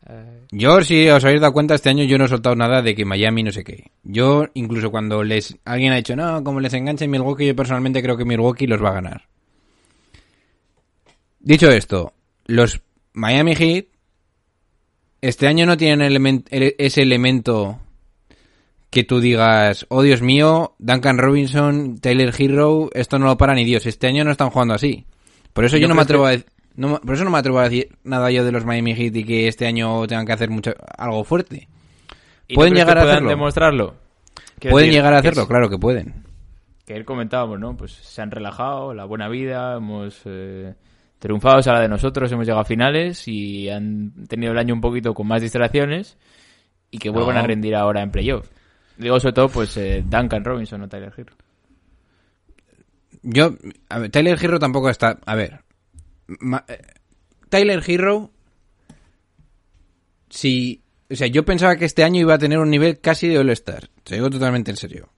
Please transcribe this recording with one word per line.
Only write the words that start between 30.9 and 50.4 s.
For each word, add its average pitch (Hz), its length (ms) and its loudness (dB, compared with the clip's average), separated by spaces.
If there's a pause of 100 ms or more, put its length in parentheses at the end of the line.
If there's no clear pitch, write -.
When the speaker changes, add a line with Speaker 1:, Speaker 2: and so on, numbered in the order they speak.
Speaker 2:
algo 110 260 -6
fuerte. 160 440 -4 (800)
Speaker 1:
¿Y 127 60 -12
no 127 40 2
Speaker 2:
Pueden 170 160 6
Speaker 1:
crees 175 120 6
Speaker 2:
llegar 170 120 4
Speaker 1:
que - 20 4
Speaker 2:
a 170 40 6
Speaker 1:
puedan 147 120 4
Speaker 2:
hacerlo. 147 140 0
Speaker 1:
demostrarlo? 143 640 0 (640)
Quiero 127 140 0
Speaker 2:
Pueden 151 160 8
Speaker 1:
decir, 151 100 6
Speaker 2:
llegar 143 140 4
a 139 80 6
Speaker 1:
que 139 60 4
Speaker 2:
hacerlo, 156 160 2
Speaker 1:
es 95 60 -4
Speaker 2:
claro 120 200 2
que 98 80 -6
pueden. 107 460 -4 (600)
Speaker 1:
que 107 100 -16
él 110 100 -14
comentábamos, 120 540 -6
¿no? 120 180 -10
Pues 110 140 -16
se - 300 -20
han 107 100 -10
relajado, 123 640 -10
la 101 120 -14
buena 107 240 -10
vida, 127 480 -8
hemos, 104 480 -12
eh, 95 500 -14 (440)
triunfado, 110 400 4
es 131 80 0
a 123 60 4
la 117 80 2
de 113 80 2
nosotros, 131 420 -4
hemos 117 140 -4
llegado 110 160 -2
a 104 40 -2
finales 143 600 -2
y 101 420 -10
han 104 440 -8 (140)
tenido 117 240 -6
el 117 80 -2
año 120 160 -2
un 113 60 -6
poquito 120 320 -4
con 104 140 -6
más 113 140 0
distracciones 143 760 -2 (760)
y 117 80 -16
que 107 100 -8
vuelvan 117 260 0
Speaker 2:
No. 117 60 2
Speaker 1:
a 117 60 -2
rendir 107 280 -2
ahora 104 280 0
en 98 80 -8
playoff. 117 360 -4 (500)
Digo, 120 220 0
sobre 123 140 0
todo, 127 160 4
pues, 113 280 -6
eh, 95 280 -4
Duncan 113 380 -2